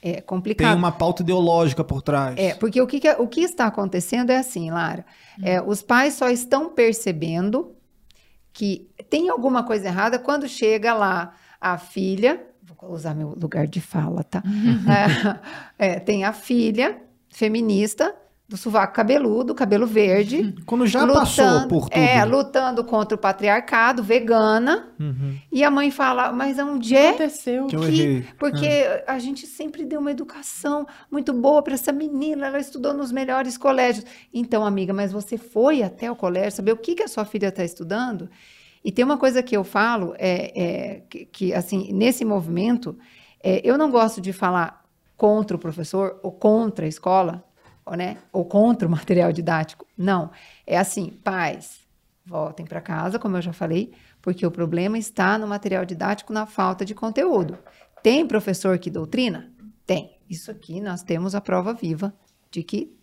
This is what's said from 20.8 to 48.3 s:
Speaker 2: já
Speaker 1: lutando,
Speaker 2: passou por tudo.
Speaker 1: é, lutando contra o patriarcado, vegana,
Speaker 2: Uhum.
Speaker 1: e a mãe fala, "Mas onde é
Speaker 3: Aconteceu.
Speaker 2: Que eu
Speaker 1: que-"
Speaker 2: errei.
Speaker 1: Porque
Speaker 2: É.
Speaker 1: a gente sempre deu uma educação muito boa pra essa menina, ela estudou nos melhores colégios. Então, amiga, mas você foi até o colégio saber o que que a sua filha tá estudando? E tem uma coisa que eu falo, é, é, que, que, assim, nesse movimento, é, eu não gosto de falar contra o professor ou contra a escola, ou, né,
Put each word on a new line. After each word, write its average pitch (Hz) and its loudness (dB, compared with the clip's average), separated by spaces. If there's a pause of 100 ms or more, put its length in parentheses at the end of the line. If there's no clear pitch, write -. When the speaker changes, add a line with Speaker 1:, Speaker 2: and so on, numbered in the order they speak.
Speaker 2:
já 240 4
Speaker 1:
lutando, 277 6
Speaker 2:
passou 262 4
por 170 0
tudo. - 0
Speaker 1:
é, 247 6
lutando 262 0
contra 214 0
o - -6
patriarcado, 226 2
vegana, 226 4 (100)
Speaker 2:
Uhum. 139 -4 (160)
Speaker 1:
e 269 2
a 285 4
mãe 277 2
fala, 254 0
"Mas 269 -2
onde 269 0
é 285 8
Speaker 3:
Aconteceu. 285 -2
Speaker 2:
Que 262 -4
eu 156 -2
Speaker 1:
que-" 160 0
Speaker 2:
errei. 147 2 (120)
Speaker 1:
Porque 285 -2
Speaker 2:
É. 285 2
Speaker 1:
a 262 -2
gente 262 -8
sempre 311 -10
deu 294 -6
uma 285 -4
educação 285 -6 (240)
muito 285 -4
boa 277 4
pra 269 -4
essa 269 -4
menina, 285 -2
ela 269 -2
estudou 277 -4
nos 277 -4
melhores 262 -2
colégios. 247 2 (280)
Então, 233 0
amiga, 196 0
mas 196 -2
você 208 -8
foi 254 2
até 214 -4
o 240 -8
colégio 190 -2
saber 202 0
o 226 -2
que 226 -4
que 381 -2
a 403 -4
sua 214 -4
filha 202 -2
tá 190 -4
estudando? 175 -6 (560)
E 202 -4
tem 240 2
uma 285 0
coisa 262 2
que 247 -2
eu 202 2
falo, 202 0
é, 185 -2 (100)
é, 170 -4
que, 170 -16
que, - -4
assim, 190 -4
nesse 233 2
movimento, 196 -2 (460)
é, 185 2
eu 247 4
não 311 2
gosto 226 2
de 185 -6
falar 180 -2 (320)
contra 214 2
o 165 -4
professor 175 -4
ou 180 -8
contra 214 2
a - -2
escola, 180 0 (400)
ou, 185 -10
né, 180 -6 (140)